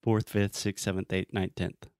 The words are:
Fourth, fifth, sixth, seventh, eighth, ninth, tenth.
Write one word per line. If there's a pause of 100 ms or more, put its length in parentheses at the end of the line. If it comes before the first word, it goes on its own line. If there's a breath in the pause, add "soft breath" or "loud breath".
Fourth,
fifth,
sixth,
seventh,
eighth,
ninth,
tenth. (120)